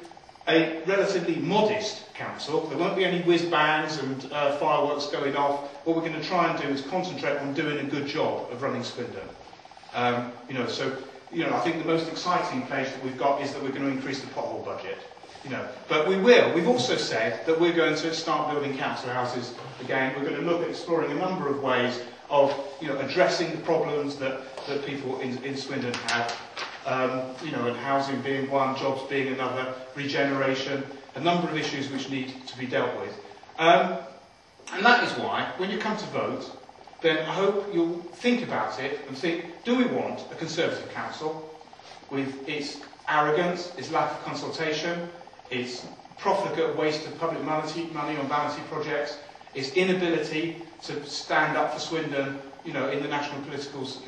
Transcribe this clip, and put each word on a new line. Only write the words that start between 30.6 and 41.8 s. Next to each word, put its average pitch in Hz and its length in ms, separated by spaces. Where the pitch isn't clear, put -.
a 131 40
number 170 300
of 151 80
issues 147 320
which 135 220
need 127 200
to - 140
be 127 80
dealt 127 340
with. - 180
Um, 175 400
and 185 140
that 240 180
is 165 140
why, - 400
when 190 140
you - 80
come 185 180
to - 80
vote, 135 400
then 160 160
I 156 160
hope 196 400
you'll 170 240
think 240 300
about 139 360
it 139 280
and 135 100
think, 165 280
do 240 120
we 254 100
want - 360
a - 40
Conservative - 580
council - 580